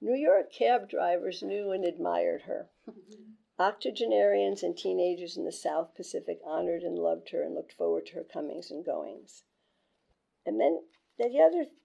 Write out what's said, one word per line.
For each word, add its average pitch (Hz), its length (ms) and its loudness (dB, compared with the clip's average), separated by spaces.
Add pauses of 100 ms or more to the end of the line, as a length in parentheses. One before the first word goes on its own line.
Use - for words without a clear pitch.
New 220 140 0
York 285 360 4
cab 233 380 2
drivers 175 540 0
knew 202 300 -4
and 190 120 -2
admired 170 580 0
her. - 280 -8 (160)
<laughs> 262 80 -16 (600)
Octogenarians 202 1080 2
and 175 120 -2
teenagers 180 600 -2
in 170 80 -4
the - 80 -6
South 160 420 -4
Pacific - 500 -8
honored 170 380 -2
and 175 160 -4
loved 165 320 -2
her 165 100 -2
and 160 140 -4
looked 78 180 -8
forward - 340 0
to - 80 -18
her - 100 -10
comings 156 440 -10
and 156 160 -12
goings." - 600 -8 (1000)
And 104 160 -2
then, 311 200 2 (380)
then 240 140 0
the 285 80 4
other 320 260 6 (180)